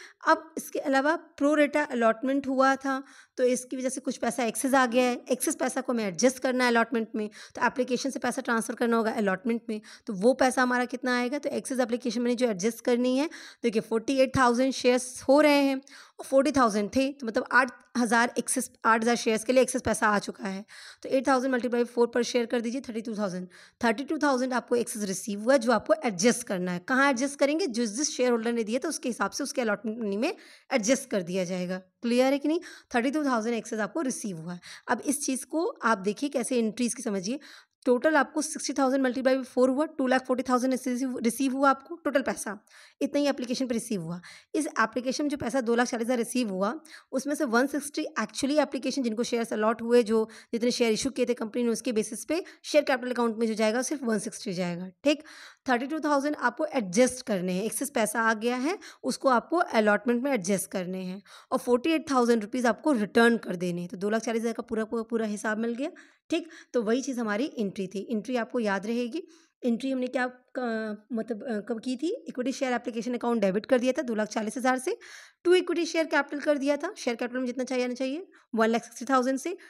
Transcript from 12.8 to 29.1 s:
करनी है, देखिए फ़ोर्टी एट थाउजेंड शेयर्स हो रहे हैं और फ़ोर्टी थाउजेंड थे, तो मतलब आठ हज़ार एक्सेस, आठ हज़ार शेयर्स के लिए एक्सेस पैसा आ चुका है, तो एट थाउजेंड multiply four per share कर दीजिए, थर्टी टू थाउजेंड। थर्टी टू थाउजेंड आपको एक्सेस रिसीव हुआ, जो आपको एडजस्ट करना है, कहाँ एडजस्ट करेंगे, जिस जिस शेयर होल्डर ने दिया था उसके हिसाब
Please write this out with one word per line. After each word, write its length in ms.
करनी 380
है, 120
देखिए 200
फ़ोर्टी 340
एट 200
थाउजेंड 360
शेयर्स 500
हो 180
रहे 220
हैं 180
और 40
फ़ोर्टी 280
थाउजेंड 440
थे, 160
तो 140
मतलब 260
आठ 200
हज़ार 420
एक्सेस, 320
आठ 180
हज़ार 140
शेयर्स 280
के 80
लिए 100
एक्सेस 200
पैसा 260
आ 100
चुका 300
है, 160
तो 60
एट 200
थाउजेंड 260
multiply 340
four 200
per 140
share 280
कर 100
दीजिए, 200
थर्टी 200
टू 160
थाउजेंड। 320
थर्टी 200
टू 140
थाउजेंड 340
आपको 240
एक्सेस 260
रिसीव 380
हुआ, 160
जो 160
आपको 220
एडजस्ट 420
करना 260
है, 60
कहाँ 320
एडजस्ट 280
करेंगे, 280
जिस 240
जिस 260
शेयर 140
होल्डर 220
ने 120
दिया 200
था 40
उसके 200
हिसाब 220